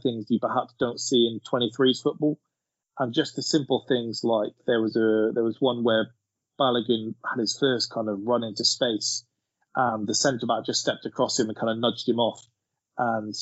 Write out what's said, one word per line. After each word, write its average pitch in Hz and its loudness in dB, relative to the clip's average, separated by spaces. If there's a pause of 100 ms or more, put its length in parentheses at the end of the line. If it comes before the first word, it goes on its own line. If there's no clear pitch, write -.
things 117 -2
you 117 2
perhaps 117 -2
don't 120 -2
see 117 4
in 113 -6
twenty-threes 120 0
football, 151 0 (600)
and 120 -2
just 180 0
the 156 -6
simple 135 0
things 117 -2
like 113 2 (160)
there 117 4
was 110 -2
a, 110 4
there 117 0
was 113 -2
one 120 2
where 110 2 (480)
Balogun 120 0 (120)
had - -4
his 107 -4
first 127 0
kind 110 -4
of 101 -4
run 117 0
into 110 -6
space, - -2 (520)
and 113 0
the - -2
centre 127 0
back 113 0
just - -2
stepped - -4
across - -2
him 113 2
and 104 -8
kind 113 0
of 113 -4
nudged 117 0
him 117 2
off, 113 -2 (520)
and 113 -2